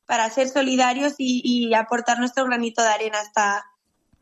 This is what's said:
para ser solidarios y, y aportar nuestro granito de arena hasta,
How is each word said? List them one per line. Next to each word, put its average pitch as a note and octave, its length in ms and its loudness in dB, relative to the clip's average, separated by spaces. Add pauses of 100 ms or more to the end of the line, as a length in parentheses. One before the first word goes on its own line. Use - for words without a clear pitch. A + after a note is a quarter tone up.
para A3+ 240 0
ser C4 180 0
solidarios C4 680 0
y, B3+ 260 0
y A#3+ 300 0
aportar A#3 460 0
nuestro B3+ 260 0
granito A#3 360 -2
de A3+ 60 4
arena G#3+ 320 -2
hasta, G#3 440 -2 (580)